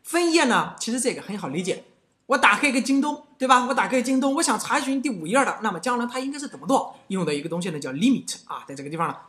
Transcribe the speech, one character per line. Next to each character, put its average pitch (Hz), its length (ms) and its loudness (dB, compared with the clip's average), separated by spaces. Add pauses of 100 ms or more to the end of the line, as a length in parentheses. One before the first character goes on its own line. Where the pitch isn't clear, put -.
分 339 300 0
页 320 140 6
呢， 208 340 2
其 226 140 -4
实 254 80 -2
这 214 120 0
个 139 80 -8
很 202 160 -10
好 143 120 -6
理 156 120 -2
解。 180 220 -4 (420)
我 262 120 2
打 214 180 6
开 - 140 2
一 - 20 2
个 247 100 2
京 277 200 2
东， 294 200 -2 (160)
对 262 80 -2
吧？ 254 220 6
我 269 60 -2
打 202 160 0
开 254 120 2
京 262 200 2
东， 277 140 2
我 302 60 2
想 226 160 2
查 240 220 -2
询 269 220 -2
第 294 80 -2
五 175 180 -6
页 185 60 -2 (100)
的， 175 180 -2
那 220 80 -2
么 175 80 -4
将 247 200 -2
来 240 80 -2
它 247 160 -6
应 277 100 -6
该 294 80 -10
是 285 80 -8
怎 - 100 -14
么 - 80 -16
做？ - 300 0 (140)
用 185 160 -2
的 147 100 0
一 147 60 -4
个 160 80 -8
东 170 120 -4
西 185 80 -4
呢， 151 80 -6
叫 139 140 -6
limit 196 440 2 (100)
啊， 139 200 -10
在 143 80 -14
这 139 80 -10
个 139 80 -10
地 156 60 -8
方 160 140 -2
呢， 135 80 -8 (120)